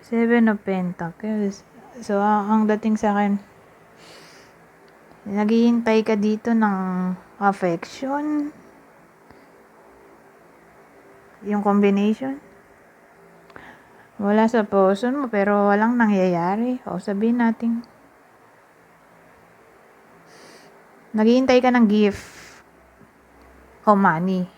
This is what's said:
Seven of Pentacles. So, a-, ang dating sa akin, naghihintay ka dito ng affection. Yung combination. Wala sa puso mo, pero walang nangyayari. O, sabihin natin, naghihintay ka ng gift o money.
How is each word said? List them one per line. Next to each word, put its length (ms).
Seven 400
of 160
Pentacles. 960
So, 160
a-, 240
ang 240
dating 320
sa 160
akin, 240
naghihintay 800
ka 160
dito 320
ng 640
affection. 1120
Yung 160
combination. 800
Wala 320
sa 160
puso 480
mo, 160
pero 400
walang 240
nangyayari. 960
O, 80
sabihin 400
natin, 480
naghihintay 480
ka 80
ng 160
gift 320
o 80
money. 480